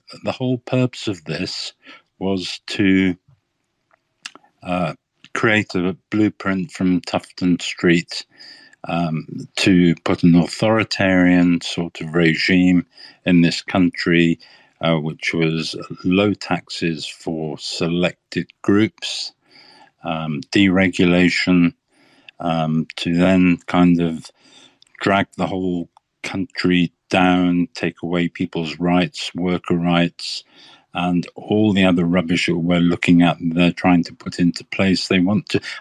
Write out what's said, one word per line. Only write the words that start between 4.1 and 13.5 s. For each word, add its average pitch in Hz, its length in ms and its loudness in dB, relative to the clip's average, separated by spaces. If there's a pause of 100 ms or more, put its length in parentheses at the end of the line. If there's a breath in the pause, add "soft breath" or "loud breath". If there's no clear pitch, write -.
uh, 90 320 -4 (400)
create 107 400 0
a 90 220 -2 (140)
blueprint 95 600 -2
from 90 300 0
Tufton - 580 -2
Street, - 640 -2 (640 loud breath)
um, 82 380 -4 (300)
to 87 380 4 (100)
put - 180 -4
an 87 120 6
authoritarian 90 1300 2
sort - 400 -8
of 80 140 -8
regime 87 720 2 (400 loud breath)
in 90 160 4
this 85 180 0